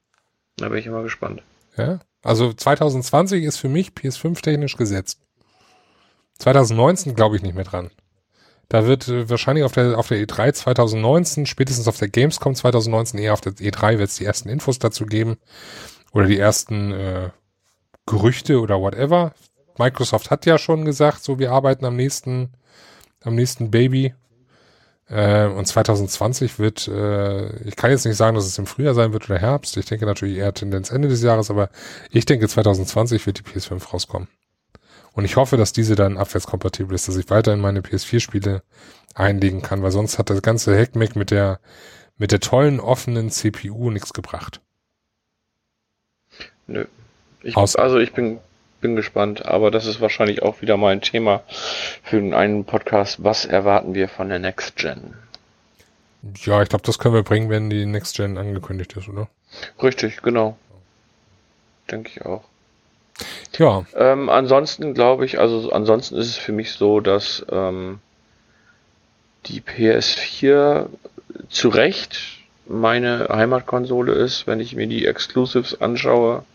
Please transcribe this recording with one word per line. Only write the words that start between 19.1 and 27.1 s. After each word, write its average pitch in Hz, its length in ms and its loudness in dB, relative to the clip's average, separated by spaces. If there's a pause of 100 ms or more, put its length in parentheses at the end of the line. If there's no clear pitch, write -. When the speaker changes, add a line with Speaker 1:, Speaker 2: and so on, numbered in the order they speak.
Speaker 2:
Microsoft 123 520 0
hat - 160 0
ja 160 120 6
schon 156 260 0
gesagt, 147 400 2
so, 131 160 -4
wir 131 100 0
arbeiten 135 340 2
am 123 120 -2
nächsten, 127 560 -4 (720)
am 117 100 -2
nächsten 120 380 0
Baby. 127 420 2 (920)
Äh, 104 380 4
und 98 200 -2
zweitausendzwanzig 110 920 0
wird, 107 260 -2
äh, 101 800 -2